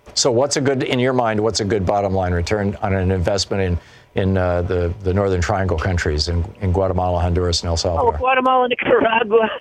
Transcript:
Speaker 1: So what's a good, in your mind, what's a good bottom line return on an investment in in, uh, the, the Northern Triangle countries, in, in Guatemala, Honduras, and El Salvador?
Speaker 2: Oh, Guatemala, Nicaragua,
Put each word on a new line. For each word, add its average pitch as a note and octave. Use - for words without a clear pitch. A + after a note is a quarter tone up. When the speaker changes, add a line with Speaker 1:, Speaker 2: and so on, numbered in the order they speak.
Speaker 1:
So -
what's C3
a D#3
good, C3+
in C3
your B2+
mind, A2
what's A2
a A2
good G2
bottom G2+
line F#2
return G2
on G2
an F#2
investment G2
in F2+
in, F#2+
uh, F2+
the, F2+
the F#2
Northern F#2+
Triangle F#2
countries, D#2+
in, E2+
in F#2
Guatemala, F#2
Honduras, F2
and F2
El E2+
Salvador? F#2
Speaker 2:
Oh, -
Guatemala, B3+
Nicaragua, A3+